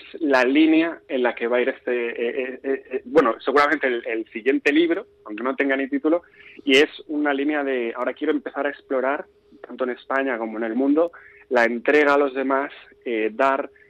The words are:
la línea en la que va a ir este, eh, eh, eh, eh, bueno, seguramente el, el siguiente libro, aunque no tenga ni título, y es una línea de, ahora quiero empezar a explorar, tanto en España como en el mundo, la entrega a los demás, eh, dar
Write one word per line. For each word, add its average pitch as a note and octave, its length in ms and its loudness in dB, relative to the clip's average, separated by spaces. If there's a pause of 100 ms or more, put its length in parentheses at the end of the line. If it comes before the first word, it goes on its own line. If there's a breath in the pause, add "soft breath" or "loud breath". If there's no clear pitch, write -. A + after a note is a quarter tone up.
(200)
la C#3 240 2
línea D#3+ 640 4
en C3 160 -2
la A#2+ 100 0
que - 140 -6
va B2 100 0
a B2 40 2
ir B2 80 0
este, B2 400 -4
eh, - 80 -10
eh, B2+ 460 -6
eh, C3+ 280 -4
eh, C3 140 -6
bueno, C3 380 2
seguramente C#3+ 440 2
el, A#2+ 180 -2
el A2+ 240 -6
siguiente C3+ 420 0
libro, E3 360 0 (180)
aunque G#2+ 180 -10
no C3 120 -2
tenga C#3 200 0
ni C3+ 120 -4
título, D#3+ 340 0 (420 loud breath)
y C3+ 140 4
es D3 120 4 (180)
una D3 260 -2
línea C#3+ 300 -2
de, B2 320 -2
ahora B2 180 -4
quiero D3+ 200 -2
empezar C#3 340 -6
a - 20 -2
explorar, C3+ 560 -4 (400)
tanto B2 200 -8
en B2 60 -4
España C3+ 460 -4
como A2 200 -6
en A#2 80 -4
el A2 100 -4
mundo, D3 360 2 (380 loud breath)
la A#2+ 160 4
entrega C#3+ 480 4
a C#3+ 40 4
los C#3+ 160 2
demás, C3+ 380 -2 (340)
eh, A2 280 -2
dar B2+ 360 0 (200 soft breath)